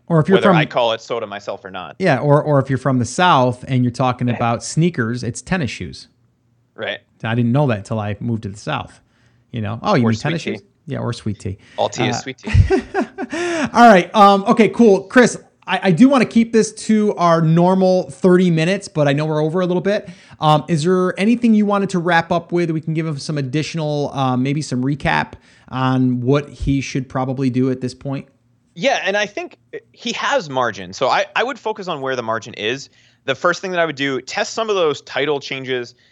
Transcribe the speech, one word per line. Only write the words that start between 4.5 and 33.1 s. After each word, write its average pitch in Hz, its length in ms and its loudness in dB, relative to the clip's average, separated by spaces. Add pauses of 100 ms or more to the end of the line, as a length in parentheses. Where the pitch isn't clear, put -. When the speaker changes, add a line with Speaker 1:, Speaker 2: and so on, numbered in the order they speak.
Speaker 1:
sneakers, 123 640 -2
it's 107 160 -6
tennis 170 300 -4
shoes. - 380 -14 (680)
Speaker 2:
Right. 104 240 -8 (260)
Speaker 1:
I 113 100 -2
didn't 120 180 0
know 147 160 2
that 107 100 -2
until 110 200 -8
I 104 220 -6
moved 113 220 -4
to 101 80 -10
the 98 80 -16
South. - 420 -10 (520)
You 113 100 -6
know, 104 200 -6
"Oh, 208 120 0
you 127 100 2
Speaker 2:
Or 113 60 4
Speaker 1:
mean 110 80 0
tennis 160 240 -4
Speaker 2:
sweet 110 100 -6
tea. 107 60 -8
Speaker 1:
shoes?" - 80 -20 (200)
Yeah, 131 120 -8
or 120 160 -6
sweet - 240 -8
tea. 101 180 -10 (220)
Speaker 2:
All 110 100 0
tea 131 200 -4
is 120 80 -2
Speaker 1:
Uh, - 40 -6
Speaker 2:
sweet - 180 -12
tea. 214 120 -12
Speaker 1:
<laughs> - 440 4 (800)
All 240 160 8
right. 180 260 4
Um, 202 300 6
okay, 220 240 4
cool. 196 360 4
Chris, - 320 4 (300)
I, 185 180 -2
I 196 80 4
do 214 160 8
wanna 269 180 4
keep 226 260 2
this 214 200 2 (140)
to 214 300 2
our 170 260 4
normal 180 680 4
thirty 180 400 4
minutes, 170 380 0
but 147 200 0
I 139 40 2
know 147 140 0
we're 151 160 -2
over 160 180 -2
a 180 60 0
little 180 160 0
bit. 202 260 -2 (320)
Um, 151 280 4
is 156 160 0
there 185 360 0
anything 233 320 2
you 208 140 4
wanted 196 240 0
to 180 80 -2
wrap 170 340 0
up 170 180 -2
with? 175 200 0
We 156 100 -2
can 160 140 -6
give 160 120 -2
him 151 120 -6
some 151 180 -6
additional, 147 800 -4
uh, 131 220 0
maybe 143 260 -2
some 123 200 -4
recap 151 520 -2 (340)
on 131 540 2
what 143 260 2
he 139 320 -2
should 127 280 -6
probably 131 420 -4
do 127 200 0
at 127 120 -4
this 127 120 -8
point. 139 320 -10 (480)
Speaker 2:
Yeah, 185 300 -2
and 190 120 -2
I 208 100 -2
think 339 320 -12 (340)
he - 200 -10
has 226 360 -4
margin. 110 460 -4
So 127 140 -2
I, 165 180 0 (100)
I 196 60 0
would 240 160 -6
focus 214 300 -8
on 156 120 -6
where 131 160 -4
the 120 60 -4
margin 110 320 -6
is. 127 340 -6 (380)